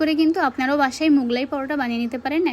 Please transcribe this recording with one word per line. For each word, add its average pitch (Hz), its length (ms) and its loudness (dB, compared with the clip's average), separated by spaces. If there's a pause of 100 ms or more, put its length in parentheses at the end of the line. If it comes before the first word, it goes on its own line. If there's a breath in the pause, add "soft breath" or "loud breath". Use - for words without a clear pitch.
করে 311 200 2
কিন্তু 330 180 2 (100)
আপনারাও 262 360 -2
বাসায় 311 340 0
মোগলাই 247 340 -2
পরোটা 277 300 -4
বানিয়ে 233 220 -4
নিতে 240 200 -6
পারেন। 302 180 -2 (100)